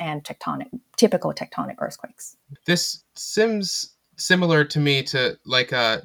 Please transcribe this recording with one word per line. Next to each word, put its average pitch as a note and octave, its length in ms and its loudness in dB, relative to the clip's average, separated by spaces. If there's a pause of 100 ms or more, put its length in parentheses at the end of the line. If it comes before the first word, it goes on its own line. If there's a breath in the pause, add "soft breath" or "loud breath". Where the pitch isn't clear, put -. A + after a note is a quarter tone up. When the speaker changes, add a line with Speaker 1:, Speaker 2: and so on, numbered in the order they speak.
Speaker 1:
and D3+ 220 -6
tectonic, - 440 -8 (300)
typical F3 340 4
tectonic - 460 -8
earthquakes. - 580 -12 (300)
Speaker 2:
This - 380 0 (120)
seems G#3 800 -2 (240)
similar E3+ 480 4
to D3+ 140 -2
me C#3+ 240 4
to, C3 420 0
like, B2+ 260 0
uh, A#2 340 2